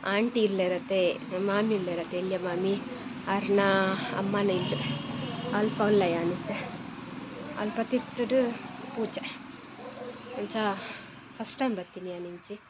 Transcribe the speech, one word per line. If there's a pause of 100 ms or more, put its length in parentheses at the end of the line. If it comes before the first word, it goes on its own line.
(120)
ಆಂಟಿ
ಇಲ್ಲೇ
ಇರತ್ತೆ, (500)
ಮಾಮಿ
ಇಲ್ಲೇ
ಇರತ್ತೆ.
ಎಲ್ಲಿಯ
ಮಾಮಿ? (640)
ಅರ್ನ (600)
ಅಮ್ಮನೇ
ಇಲ್ಲ. (840)
ಅಲ್ಪ (120)
ಉಲ್ಲ (120)
ಯಾನಿತ್ತೆ. (1080)
ಅಲ್ಪ (120)
ತಿರ್ತುಡು (540)
ಪೂಜೆ. (1160)
ಅಂಚ (800)
ಫಸ್ಟ್
ಟೈಮ್
ಬರ್ತೀನಿ
ಯಾನಿಂಚಿ. (140)